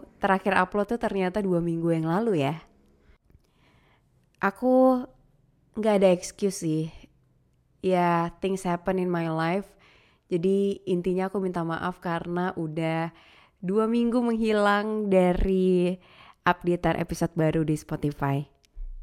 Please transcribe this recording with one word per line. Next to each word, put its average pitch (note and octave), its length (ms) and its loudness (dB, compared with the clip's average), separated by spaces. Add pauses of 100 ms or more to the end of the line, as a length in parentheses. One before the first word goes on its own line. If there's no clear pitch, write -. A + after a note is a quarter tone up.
(240)
terakhir F#3+ 320 2
upload G3+ 400 0
tuh A#3 80 -4
ternyata G3 400 -2
dua F3+ 160 2
minggu E3 320 -2
yang D#3+ 160 0
lalu F3 400 0
ya. D#3+ 160 -6 (1800)
Aku B3+ 640 4 (720)
nggak G#3+ 240 2
ada F#3+ 160 6
excuse F#3 480 -6
sih. D#3+ 240 -2 (960)
Ya, F3 560 2
things F#3+ 240 -4
happen F3+ 400 -2
in F3+ 80 -2
my E3+ 160 -2
life. E3 480 -2 (500)
Jadi G3 640 0
intinya F#3 400 -2
aku G#3 80 -6
minta F3+ 240 -4
maaf E3 400 -6
karena F3 560 -4
udah D#3+ 560 -4 (480)
dua G3+ 240 0
minggu A#3 400 2
menghilang G#3+ 840 0
dari F#3 920 2 (400)
updatean F3 560 0
episode E3 400 -4
baru D#3+ 240 2
di D3+ 160 -2
Spotify. C#3+ 640 -4 (600)